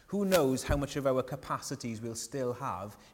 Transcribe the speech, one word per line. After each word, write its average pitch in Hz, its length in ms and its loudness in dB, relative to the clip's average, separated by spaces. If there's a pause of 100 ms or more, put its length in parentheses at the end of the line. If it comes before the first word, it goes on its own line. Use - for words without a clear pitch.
Who 202 180 0
knows 143 360 6
how 151 140 2
much 143 200 -2
of 139 100 0
our 131 160 4
capacities 127 800 -6
we'll 117 120 -6
still 127 380 -2
have 104 460 -6 (160)